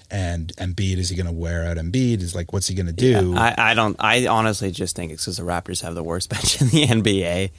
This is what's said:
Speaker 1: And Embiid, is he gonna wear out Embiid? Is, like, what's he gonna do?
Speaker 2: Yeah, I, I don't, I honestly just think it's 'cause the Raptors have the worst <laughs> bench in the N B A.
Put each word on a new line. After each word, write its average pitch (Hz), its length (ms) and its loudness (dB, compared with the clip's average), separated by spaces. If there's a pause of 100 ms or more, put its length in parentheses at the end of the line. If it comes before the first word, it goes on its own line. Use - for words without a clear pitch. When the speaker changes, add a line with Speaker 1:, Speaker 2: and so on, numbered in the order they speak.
Speaker 1:
And 87 500 -4
Embiid, 92 400 -2
is 90 100 -2
he 90 80 -6
gonna 85 160 -4
wear 85 340 -4
out 85 120 -4
Embiid? 110 440 0
Is, 87 140 -6
like, 87 160 -6
what's 98 160 -2
he 92 80 -4
gonna 87 160 -2
do? 98 400 4
Speaker 2:
Yeah, 113 260 2
I, 113 140 4
I - 20 4
don't, 110 240 2
I 120 300 2
honestly 110 420 2
just 87 240 -6
think 85 160 -8
it's 78 140 -8
'cause 87 140 -6
the 85 40 -8
Raptors 87 400 -4
have 85 140 -8
the 82 80 -6
worst 85 240 -4
<laughs> - 20 -6
bench - 300 0
in 135 80 4
the 147 160 4
N 117 160 4
B 95 240 2
A. 90 340 -2